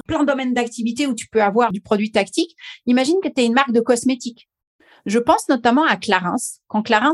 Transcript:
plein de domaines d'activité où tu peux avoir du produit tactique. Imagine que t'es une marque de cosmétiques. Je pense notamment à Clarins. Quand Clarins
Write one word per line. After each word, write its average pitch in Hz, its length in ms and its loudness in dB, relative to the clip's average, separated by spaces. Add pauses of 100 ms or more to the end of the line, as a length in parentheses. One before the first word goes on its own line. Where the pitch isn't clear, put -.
plein 311 140 -2
de 285 40 0
domaines 262 280 -2
d'activité 240 520 -4
où 262 80 -2
tu - 140 -10
peux 214 160 0
avoir 208 300 2
du - 80 -8
produit 220 320 -2
tactique. 214 420 -2 (300)
Imagine 262 360 2
que 349 60 -4
t'es 254 180 0
une 233 60 2
marque 247 220 4
de 226 80 4
cosmétiques. 247 680 -2 (560)
Je 202 140 0
pense 311 300 2
notamment 254 340 2
à 240 140 0
Clarins. 185 400 0 (300)
Quand 214 140 -2
Clarins 226 320 2